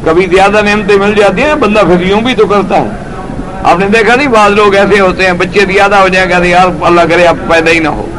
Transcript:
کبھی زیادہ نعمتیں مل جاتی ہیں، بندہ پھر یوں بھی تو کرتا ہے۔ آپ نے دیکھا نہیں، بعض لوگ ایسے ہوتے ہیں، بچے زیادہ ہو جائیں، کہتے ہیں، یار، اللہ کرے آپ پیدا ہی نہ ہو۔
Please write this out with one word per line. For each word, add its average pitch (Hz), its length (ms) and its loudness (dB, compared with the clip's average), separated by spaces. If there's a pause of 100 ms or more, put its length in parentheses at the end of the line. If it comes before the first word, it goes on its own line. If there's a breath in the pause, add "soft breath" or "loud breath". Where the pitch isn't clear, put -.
کبھی 170 220 2
زیادہ 196 360 2
نعمتیں 208 340 0
مل 202 180 0
جاتی 202 280 0
ہیں، 302 120 0
بندہ 208 260 0
پھر 175 200 2
یوں 196 200 0
بھی 240 140 -2
تو 202 120 2
کرتا 196 300 -2
ہے۔ 127 120 -2 (760)
آپ 170 140 2
نے 196 80 0
دیکھا 220 280 2
نہیں، 277 140 0
بعض 214 220 2
لوگ 202 240 2
ایسے 202 260 2
ہوتے 185 260 0
ہیں، 185 60 0
بچے 180 280 -2 (120)
زیادہ 202 240 2
ہو 190 120 4
جائیں، 185 200 0
کہتے 180 140 0
ہیں، 180 80 0
یار، 180 160 2 (140)
اللہ 175 200 2 (100)
کرے 175 160 2
آپ 165 100 2 (120)
پیدا 165 220 0
ہی 170 80 2
نہ 156 100 -2
ہو۔ 127 180 -6 (120)